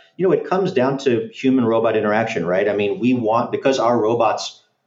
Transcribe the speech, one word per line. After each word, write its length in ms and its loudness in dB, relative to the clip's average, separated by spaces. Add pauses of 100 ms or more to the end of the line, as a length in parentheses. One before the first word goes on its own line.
(180)
you 80 -2
know, 80 4
it 120 0
comes 260 -2
down 280 0
to 340 0
human-robot 640 2
interaction, 500 0
right? 220 0
I 80 -2
mean, 240 -2
we 140 2
want, 380 0
because 280 0
our 180 2
robots 640 -2 (240)